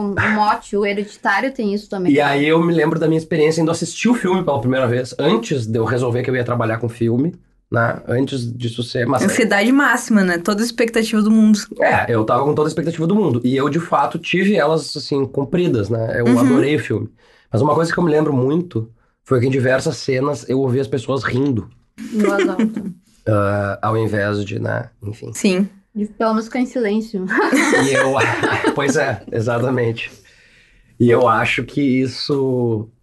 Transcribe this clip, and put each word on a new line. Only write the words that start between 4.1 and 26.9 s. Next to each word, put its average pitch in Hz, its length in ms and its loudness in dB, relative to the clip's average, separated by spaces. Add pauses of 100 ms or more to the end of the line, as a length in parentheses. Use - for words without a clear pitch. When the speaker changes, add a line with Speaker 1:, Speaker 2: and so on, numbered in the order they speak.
Speaker 2:
filme 185 260 0
pela 143 200 0
primeira 127 260 2
vez, 120 320 -2
antes 151 480 0
de 110 100 -2
eu 113 60 2
resolver 120 400 0
que - 60 -4
eu 127 60 0
ia 123 100 -2
trabalhar 113 320 -2
com 117 100 -4
filme, 120 480 -2 (340)
né? 117 380 0
Antes 127 480 -2
disso 120 280 -6
ser, 120 220 -4
mas 139 180 0
Speaker 3:
Ansiedade 208 480 2
máxima, 240 520 2
né? 175 140 0
Toda 202 240 -2
a 233 40 2
expectativa 226 560 0
do 208 80 2
mundo. 214 300 6 (220)
Speaker 2:
É, - 260 2
eu 113 160 2
tava 127 220 2
com 147 100 2
toda 151 120 2
a - 20 -2
expectativa 160 360 -4
do 196 100 2
mundo. 147 280 2
E 127 140 2
eu, 139 100 0
de 147 140 0
fato, 147 360 -2
tive 190 380 0
elas, 156 400 0
assim, 139 300 -2
cumpridas, 135 640 -2
né? 113 320 -2
Eu 120 60 0
Speaker 3:
Uhum. 247 120 4
Speaker 2:
adorei 247 380 4
o - 20 0
filme. 107 300 -4 (420)
Mas 110 100 2
uma 151 140 2
coisa 165 160 0
que - 80 -2
eu 180 40 2
me 160 80 2
lembro 151 200 2
muito 135 580 -2 (360)
foi 131 160 2
que 131 60 2
em - 20 2
diversas 131 480 0
cenas 135 500 -2
eu 131 140 0
ouvia 135 200 0
as 123 60 -4
pessoas 127 360 -4
rindo. 117 440 -2 (320)
Speaker 1:
Em 226 200 -4
voz 202 280 2
alta. 190 160 0
Speaker 2:
<laughs> 208 300 -4 (340)
Ah, 101 540 0
ao 107 160 0
invés 104 480 -2
de, 107 140 -8
né? 110 300 -4 (120)
Enfim. 107 320 -12
Speaker 3:
Sim. 190 340 0 (280)
Speaker 1:
De 214 120 -4
pelo 220 240 -2
menos 220 140 -2
ficar 247 140 -6
em 254 60 0
silêncio. 220 600 -4